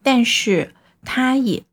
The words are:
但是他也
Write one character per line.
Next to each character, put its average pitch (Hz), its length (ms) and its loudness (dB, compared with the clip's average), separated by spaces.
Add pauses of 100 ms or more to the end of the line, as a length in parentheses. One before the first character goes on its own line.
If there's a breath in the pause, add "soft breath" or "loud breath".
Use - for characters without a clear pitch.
但 254 200 4
是 - 500 -2 (300 soft breath)
他 254 320 -2
也 240 360 -2